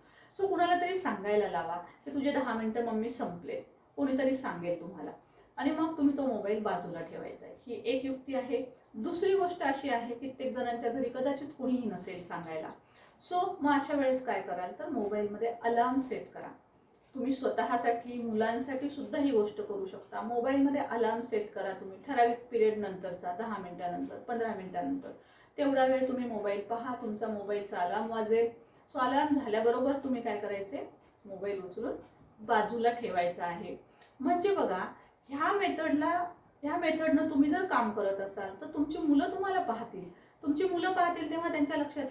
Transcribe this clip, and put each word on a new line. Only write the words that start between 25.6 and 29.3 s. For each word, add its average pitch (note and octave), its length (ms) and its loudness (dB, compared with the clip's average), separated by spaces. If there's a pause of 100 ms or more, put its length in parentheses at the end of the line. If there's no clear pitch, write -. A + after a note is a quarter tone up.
वेळ C4 220 4
तुम्ही B3+ 180 -2
मोबाईल G3+ 360 -2
पहा, A#3+ 340 -4
तुमचा A3 320 -4
मोबाईलचा G3+ 500 -4
अलार्म G3+ 320 0
वाजेल. A3+ 360 2 (480)
So, D4 60 -2
अलार्म C4+ 360 4